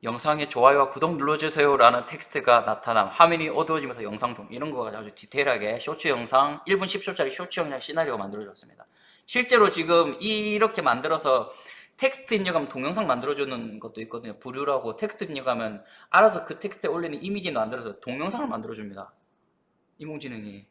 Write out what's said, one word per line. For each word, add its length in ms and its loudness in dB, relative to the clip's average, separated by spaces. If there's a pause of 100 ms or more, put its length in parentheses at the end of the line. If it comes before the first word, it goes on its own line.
영상에 460 0
"좋아요와 440 6
구독 260 -2
눌러주세요"라는 880 4
텍스트가 580 2
나타남. 460 0
화면이 400 4
어두워지면서 540 -2
영상 300 -4
중. 160 -16
이런 220 -8
거 160 -6
아주 260 -12
디테일하게 680 -2
쇼츠 280 -6
영상, 580 2
일 120 0
분 100 -2
십 160 -4
초짜리 260 -4
쇼츠 300 -10
영상 220 -4
시나리오 360 -4
만들어줬습니다. 680 -12 (400)
실제로 440 4
지금 520 2
이렇게 600 0
만들어서 680 2 (460)
텍스트 360 -2
입력하면 360 0
동영상 380 -4
만들어주는 760 -4
것도 220 -14
있거든요. 360 -14
부류라고 560 -4
텍스트 300 -8
입력하면 580 -4 (260)
알아서 360 4
그 140 -12
텍스트에 300 -8
올리는 320 -6
이미지 300 -6
만들어서 480 -6
동영상을 480 -8
만들어줍니다. 640 -12 (840)
인공지능이. 720 -14